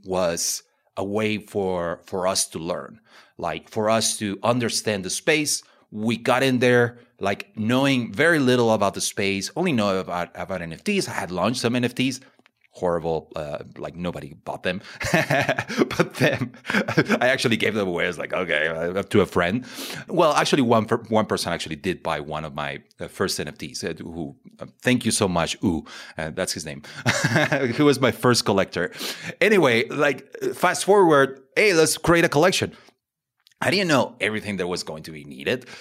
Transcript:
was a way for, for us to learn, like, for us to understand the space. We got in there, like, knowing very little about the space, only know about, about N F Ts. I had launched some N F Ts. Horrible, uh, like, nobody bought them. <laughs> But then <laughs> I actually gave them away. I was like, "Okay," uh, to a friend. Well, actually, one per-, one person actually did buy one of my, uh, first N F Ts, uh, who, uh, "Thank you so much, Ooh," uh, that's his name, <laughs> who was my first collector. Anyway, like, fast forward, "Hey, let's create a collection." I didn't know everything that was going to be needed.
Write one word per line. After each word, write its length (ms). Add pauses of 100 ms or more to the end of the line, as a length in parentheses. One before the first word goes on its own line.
was 580 (340)
a 80
way 340
for, 680
for 200
us 220
to 100
learn, 420 (360)
like, 320
for 220
us 280
to 240
understand 640
the 60
space. 520 (280)
We 260
got 260
in 180
there, 400 (200)
like, 360
knowing 560
very 260
little 340
about 220
the 80
space, 520
only 180
know 260
about, 360
about 280
N 100
F 120
Ts. 240
I 40
had 180
launched 300
some 160
N 80
F 100
Ts. 260 (520)
Horrible, 600
uh, 240 (180)
like, 200
nobody 380 (100)
bought 180
them. 180 (320)
<laughs> 0
But 1000
then 380 (100)
<laughs> 580
I 80
actually 280
gave 180
them 140
away. 160
I 20
was 120
like, 140
"Okay," 360
uh, 340
to 180
a 60
friend. 400 (400)
Well, 260
actually, 300
one 220
per-, 240
one 180
person 260
actually 220
did 300
buy 160
one 240
of 100
my, 280 (180)
uh, 80
first 320
N 80
F 100
Ts, 240
uh, 160
who, 380 (240)
uh, 60 (160)
"Thank 220
you 60
so 160
much, 380
Ooh," 220 (320)
uh, 120
that's 220
his 120
name, 180 (400)
<laughs> 520
who 100
was 160
my 120
first 320
collector. 480 (480)
Anyway, 480
like, 420 (240)
fast 300
forward, 560 (160)
"Hey, 160
let's 240
create 280
a 40
collection." 480 (840)
I 120
didn't 160
know 320
everything 380
that 100
was 160
going 200
to 60
be 140
needed. 420 (140)